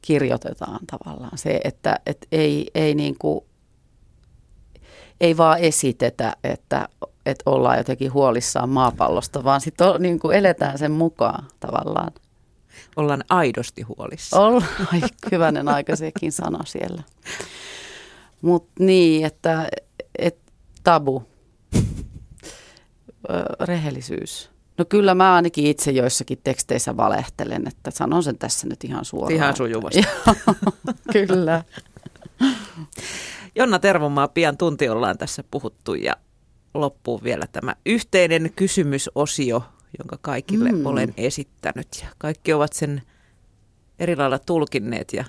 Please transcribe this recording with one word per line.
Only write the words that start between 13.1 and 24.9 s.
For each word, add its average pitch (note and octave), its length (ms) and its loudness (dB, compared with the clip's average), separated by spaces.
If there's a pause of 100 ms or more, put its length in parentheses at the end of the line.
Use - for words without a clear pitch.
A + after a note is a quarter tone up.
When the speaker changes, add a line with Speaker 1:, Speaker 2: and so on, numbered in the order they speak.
Speaker 2:
aidosti C3+ 540 0
huolissaan. - 600 0
Speaker 1:
Ollaan. A3 260 6 (120)
<laughs> F#3 120 0
Ai, F3 80 4 (320)
hyvänen D3+ 360 2
aika C#3+ 280 0
sekin D#3 360 -6
sana - 320 -4
siellä. - 380 -8 (1400)
Mut E3+ 260 2 (100)
niin, E3+ 480 6
että, D#3+ 420 -2 (500)
et - 200 0 (460)
tabu. C#3 380 2 (2000)
Ö, - 340 -4
rehellisyys. D3+ 880 -6 (280)
No E3+ 60 2
kyllä G3+ 300 4